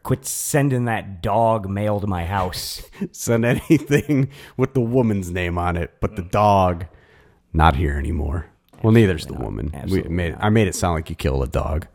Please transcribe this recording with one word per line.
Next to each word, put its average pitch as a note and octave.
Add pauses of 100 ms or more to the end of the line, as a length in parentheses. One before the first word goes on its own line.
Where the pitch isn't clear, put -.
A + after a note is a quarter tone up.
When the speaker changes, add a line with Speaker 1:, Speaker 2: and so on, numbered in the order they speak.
Speaker 1:
Quit -
sending C#3
that G2
dog A2
mail G#2
to G2
my F2+
house. F#2 (160)
Speaker 2:
<laughs> G3
Send A#2
anything C#3 (280)
with B2+
the C3+
woman's A2+
name F2
on F2
it, E2+
but -
the F#2
dog, F#2 (680)
not D#2+
here C#2+
anymore. D2 (380)
Well, A2
neither's G2
the -
Speaker 1:
Absolutely C#2
not. B1
Speaker 2:
woman. G#1+
We C#2
Speaker 1:
Absolutely F2+
Speaker 2:
made, E2+
Speaker 1:
not. -
Speaker 2:
I G#2
made G#2+
it E2
sound F2
like D#2+
you E2
killed C2+
a C#2
dog. -